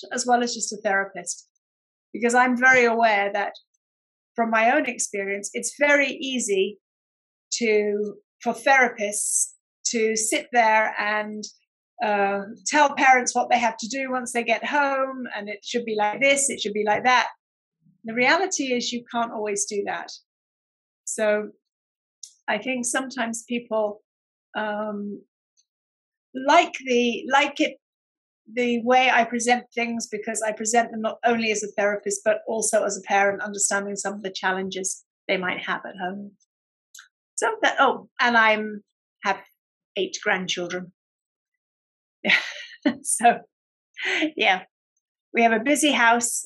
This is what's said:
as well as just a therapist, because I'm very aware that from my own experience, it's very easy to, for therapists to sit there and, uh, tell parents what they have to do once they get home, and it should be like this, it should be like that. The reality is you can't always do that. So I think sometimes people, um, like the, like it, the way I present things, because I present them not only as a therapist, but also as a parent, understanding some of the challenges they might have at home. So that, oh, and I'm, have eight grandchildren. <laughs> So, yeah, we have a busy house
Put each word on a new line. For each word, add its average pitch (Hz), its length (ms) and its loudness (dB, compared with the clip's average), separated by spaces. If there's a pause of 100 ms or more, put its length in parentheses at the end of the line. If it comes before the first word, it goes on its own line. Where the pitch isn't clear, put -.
(140)
as 240 140 -4
well 247 160 4
as 240 100 -4
just 220 180 -8
a 208 60 -10
therapist, 196 720 -4 (640)
because 233 220 0
I'm 254 200 4
very 254 300 6
aware 220 480 2
that 202 200 -2 (840)
from 226 160 -2
my 226 200 4
own 294 140 2
experience, 202 680 -6
it's 240 260 -6
very 285 300 4
easy 208 680 -2 (760)
to, 208 600 0 (300)
for 233 100 0
therapists - 1000 0 (340)
to 220 280 0
sit 285 380 -2
there 220 460 4
and, 214 440 -4 (640)
uh, 202 360 0 (260)
tell 285 260 4
parents 254 400 4
what 240 160 0
they 247 80 4
have 233 200 0
to 226 100 -8
do 262 240 -6
once 254 220 -4
they 233 100 -2
get 220 200 -2
home, 269 720 -2
and 208 140 -8
it 202 160 -12
should 240 180 -2
be 220 140 -4
like 208 240 0
this, 277 280 4
it 226 120 -6
should 202 120 -4
be 208 120 -2
like 208 180 0
that. 254 240 4 (800)
The 220 80 -8
reality 269 580 2
is 240 220 -2
you 240 180 -6
can't 233 220 -2
always 208 320 -4
do 202 220 -4
that. 175 220 -6 (960)
So 214 460 0 (1000)
I 214 100 -2
think 254 280 -4
sometimes 254 640 -4
people, 220 520 -4 (560)
um, 208 640 -6 (1120)
like 294 400 4 (120)
the, 240 460 0
like 285 280 2
it, - 180 0 (760)
the 240 320 0
way 254 280 4
I 233 140 4
present 240 400 0 (100)
things, 233 320 -4
because 214 340 -6
I 214 120 -2
present 226 380 0
them 220 100 -8
not - 240 -4
only 226 260 2
as 208 100 -2
a 214 160 -8
therapist, 208 460 -2
but 214 240 2
also 220 360 0
as 196 140 -4
a 190 40 -12
parent, 202 420 0
understanding 202 540 -4
some 196 160 -6
of 208 100 -12
the 190 80 -6
challenges 190 720 -4 (240)
they 190 100 0
might 180 220 -4
have 180 260 -6
at - 160 -14
home. 202 300 -8 (1040)
So 453 260 0
that, - 180 4
oh, 247 280 2 (120)
and 240 180 4
I'm, 214 440 2 (420)
have 196 160 0 (580)
eight - 260 -4
grandchildren. 180 720 -4 (1300)
<laughs> - 80 2 (720)
So, - 360 2 (1000)
yeah, 190 240 2 (720)
we 233 100 2
have 226 80 6
a 220 80 2
busy 285 320 2
house 233 540 2